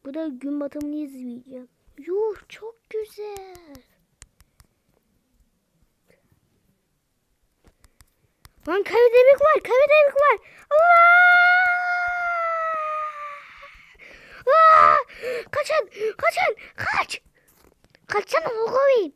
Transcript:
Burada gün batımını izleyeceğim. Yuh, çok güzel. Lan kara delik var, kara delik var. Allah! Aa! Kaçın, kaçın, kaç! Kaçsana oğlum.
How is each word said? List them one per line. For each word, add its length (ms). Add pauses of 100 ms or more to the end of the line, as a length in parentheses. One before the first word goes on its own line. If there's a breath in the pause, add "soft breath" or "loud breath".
Burada 220
gün 320
batımını 360
izleyeceğim. 720 (300)
Yuh, 380 (140)
çok 400
güzel. 840 (4000)
Lan 160
kara 300
delik 280
var, 220
kara 260
delik 260
var. 240 (320 soft breath)
Allah! 3750
Aa! 420 (560 loud breath)
Kaçın, 380 (280 loud breath)
kaçın, 380 (200 loud breath)
kaç! 460 (840)
Kaçsana 460
oğlum. 640